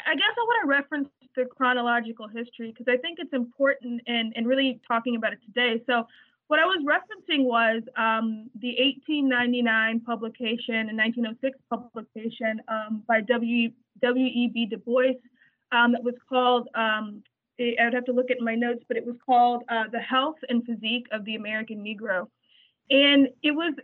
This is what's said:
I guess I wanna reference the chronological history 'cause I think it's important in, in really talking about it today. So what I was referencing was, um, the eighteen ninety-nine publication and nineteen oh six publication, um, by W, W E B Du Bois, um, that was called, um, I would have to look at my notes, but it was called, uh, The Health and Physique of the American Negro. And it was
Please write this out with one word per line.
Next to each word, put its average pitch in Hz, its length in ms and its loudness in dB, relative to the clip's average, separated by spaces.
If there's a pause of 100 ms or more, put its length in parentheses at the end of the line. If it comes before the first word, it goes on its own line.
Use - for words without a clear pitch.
I 311 80 2
guess 403 240 0
I 466 80 0
wanna 440 220 2
reference 277 420 0 (260)
the 254 80 0
chronological 240 840 -2
history 233 440 -10
'cause 233 160 -10
I 254 80 4
think 330 220 -4
it's 320 160 -8
important 247 720 0
in, 233 300 -2
in 233 100 -2
really 262 420 0
talking 233 280 0
about 220 180 -2
it - 100 -20
today. 233 400 0
So 233 220 0 (420)
what 302 100 4
I 320 60 4
was 359 200 0
referencing 330 600 0
was, 226 380 2 (140)
um, 220 600 -2
the 240 180 -6
eighteen 277 520 0
ninety-nine 240 720 2
publication 226 880 -4
and 220 80 -6
nineteen 226 280 0
oh 220 160 -6
six 262 160 -4 (140)
publication, 226 960 -8
um, 214 400 -6
by 220 140 2
W, 233 500 0 (320)
W 254 240 2
E 240 260 0
B 233 140 -2
Du 214 100 -6
Bois, 254 360 2 (580)
um, 240 220 4
that 240 100 -2
was 240 140 -4 (120)
called, 247 460 2
um, 214 480 -2 (380)
I 233 240 0
would 233 100 0
have 247 120 -2
to 254 60 0
look 254 200 2
at 254 80 -4
my 226 160 -2
notes, 240 320 -2
but 233 80 -2
it 226 100 -6
was 240 80 -6 (100)
called, 240 440 4
uh, 226 240 0
The 233 80 -4
Health 269 380 0 (100)
and 233 180 0
Physique 233 460 -4
of 214 120 -6
the 214 120 -8
American 214 480 -8
Negro. 208 420 -4 (640)
And 277 380 6 (160)
it 294 80 2
was 311 320 -2